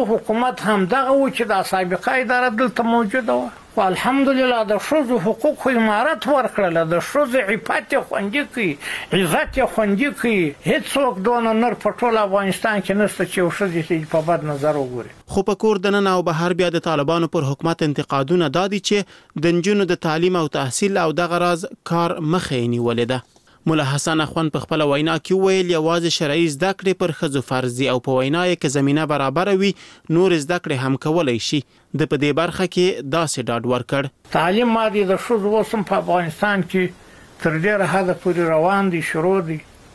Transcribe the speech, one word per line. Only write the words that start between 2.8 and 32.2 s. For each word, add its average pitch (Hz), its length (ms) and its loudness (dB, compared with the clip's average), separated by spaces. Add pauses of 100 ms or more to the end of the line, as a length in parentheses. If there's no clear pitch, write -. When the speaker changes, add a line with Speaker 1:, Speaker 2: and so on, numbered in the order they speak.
Speaker 1:
موجوده 233 500 0
وه؟ 247 160 0 (260)
خو 220 60 0
الحمدلله 254 840 2
د 208 140 0
ښځو 254 480 0
حقوق 294 320 0
خو - 120 -2
امارت 226 580 0
ورکړله، 202 560 2 (100)
د 175 60 2
ښځو 262 400 0 (140)
عفت - 400 -2
یې 269 40 2
خوندي 208 460 -2
کړي، 185 280 -4 (420)
عزت 196 440 0
یې 254 60 2
خوندي 214 480 0
کړي. 220 280 0 (260)
هیڅوک 240 540 0
دونه 226 340 0
نر 220 200 2
په - 160 -2 (100)
ټول 233 180 2
افغانستان 202 600 0
کې 196 120 -4
نشته 196 340 0
چې 180 120 -6
یو 180 120 2
ښځې 170 400 -2
ته 160 220 0
په 160 160 2
بد 156 180 0
نظر 147 300 0
وګوري. 123 360 -4 (140)
Speaker 2:
خو 196 180 0
په 208 100 0
کور 214 240 2
دننه 202 320 0
او 185 120 2
بهر 170 320 0
بیا 175 160 2
د 165 100 0
طالبانو 160 480 0
پر 170 140 -2
حکومت 165 420 -2
انتقادونه 147 640 0
دا 170 200 0
دي 196 120 -2
چې 202 240 0 (320)
د 151 100 -4
نجونو 180 400 2
د 175 80 0
تعلیم 170 420 0
او 160 120 0
تحصیل 156 500 -2
او 165 140 0
دغه 170 260 -2
راز 175 280 0 (180)
کار 170 360 0
مخه 165 360 -2
یې 120 120 0
نیولې 120 380 0
ده. 127 160 -2 (440)
ملا 156 180 2 (120)
حسن 156 260 0
اخوند 156 300 -2
په 147 80 -2
خپله 156 260 -2
وینا 151 320 0
کې - 140 -4
وویل، 190 400 2
یوازې 165 380 0
شرعي 160 380 0
زده 156 240 -2
کړې 190 220 -2
پر 180 180 -2
ښځو 139 300 -2
فرض 127 360 -2
دي 131 120 0
او 127 100 0
په 135 120 -4
وینا 139 340 0
یې 180 100 2
که 165 120 -2
زمینه 139 380 2
برابره 147 460 0
وي، 190 240 2 (340)
نور 175 280 4
زده 156 200 -2
کړې 160 160 -4
هم 131 220 0
کولی 151 440 0
شي. 147 200 -2 (340)
ده 151 120 0
په 147 120 -2
دې 147 220 2